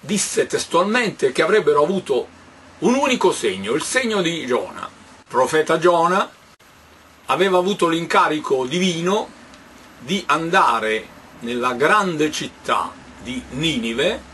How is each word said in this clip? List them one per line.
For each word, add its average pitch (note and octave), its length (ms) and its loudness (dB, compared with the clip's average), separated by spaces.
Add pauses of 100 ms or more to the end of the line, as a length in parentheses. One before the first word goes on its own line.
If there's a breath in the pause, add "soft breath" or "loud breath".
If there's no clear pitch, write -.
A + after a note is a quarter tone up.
Disse - 440 -2
testualmente G3 840 0
che D#3+ 120 0
avrebbero D#3 400 2
avuto E3+ 440 -2 (520)
un A3+ 160 4
unico C4+ 360 2
segno, G#3+ 420 -2
il - 100 -2
segno A3 400 0
di E3 240 -4
Giona. - 340 -4
Il - 460 -18
profeta D#3 500 2
Giona F3 500 2 (1000)
aveva F3+ 320 2
avuto F#3 280 2
l'incarico D#3 800 0
divino F3 640 -2 (720)
di E3 260 -6
andare B2+ 840 0 (340)
nella A#2+ 320 -2
grande D#3 580 2
città G#2+ 600 -4 (300)
di B2 280 -8
Ninive C3+ 720 -2 (120)